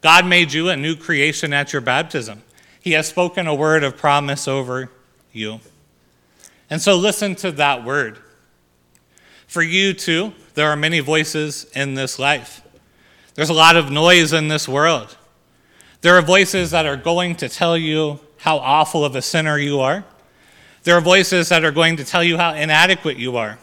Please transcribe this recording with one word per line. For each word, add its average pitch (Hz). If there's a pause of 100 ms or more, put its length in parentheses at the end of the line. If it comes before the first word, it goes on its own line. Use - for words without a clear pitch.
God 170
made 175
you 160
a 180
new 151
creation 151
at 143
your 143
baptism. 123 (380)
He 180
has 156
spoken 180
a 151
word 156
of 131
promise 143
over 131 (400)
you. 110 (1080)
And 156
so 196
listen 190
to 185
that 139
word. 123 (1300)
For 170
you 185
too, 180 (220)
there 151
are 151
many 156
voices 151
in 139
this 135
life. 135 (760)
There's 151
a 165
lot 165
of 147
noise 160
in 151
this 151
world. 135 (840)
There 175
are 180
voices 180
that 160
are 143
going 170
to 135
tell 170
you 156 (200)
how 156
awful 147
of 131
a 127
sinner 156
you 143
are. 151 (800)
There 175
are 170
voices 180
that 165
are 156
going 165
to 147
tell 175
you 165
how 170
inadequate 156
you 123
are. 107